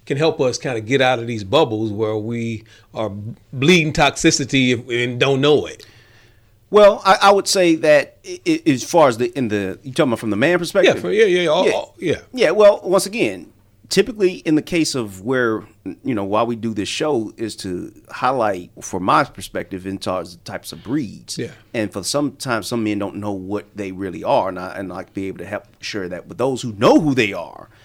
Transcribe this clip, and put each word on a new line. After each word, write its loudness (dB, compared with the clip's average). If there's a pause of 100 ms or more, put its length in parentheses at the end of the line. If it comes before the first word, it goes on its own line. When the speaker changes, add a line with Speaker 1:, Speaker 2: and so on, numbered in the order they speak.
Speaker 1:
can -4
help 0
us 0
kinda -6
get 0
out 2
of -6
these -6
bubbles 0
where -2
we -6 (300)
are -4 (440)
bleeding 4
toxicity 2
if, -4
and -2
don't 2
know 4
it. -14 (840)
Speaker 2:
Well, 8
I, 6
I 8
would 2
say 4
that 4 (100)
i-, -14
i-, 0
as 2
far 4
as 0
the, 0 (100)
in -2
the, -4
you -14
talking 2
about -2
from -4
the -2
man 2
perspective? 2
Speaker 1:
Yeah, -6
for, -4
yeah, 4
yeah, 2
all, 2
Speaker 2:
Yeah. 4
Speaker 1:
all, -6
yeah. -4 (120)
Speaker 2:
Yeah, 2
well, 6
once 2
again, -4 (360)
typically 0
in 0
the 2
case -2
of -8
where, -2 (400)
you -4
know, -4
why 0
we -2
do -6
this -4
show -2
is -8
to -10 (160)
highlight, -2 (100)
from -8
my 2
perspective, -10
in -8
terms -6
of -20
types -12
of -18
breeds. -8
Speaker 1:
Yeah. -8 (220)
Speaker 2:
And -4
for -8
sometimes -4
some -2
men -2
don't -6
know -6
what -6 (100)
they -8
really -8
are, 0
and -8
I, -10
and -10
I -12
like -12
to -20
be -6
able -10
to -12
help -8 (160)
share -8
that -12
with -12
those -2
who -8
know 6
who 2
they 2
are. -10 (160)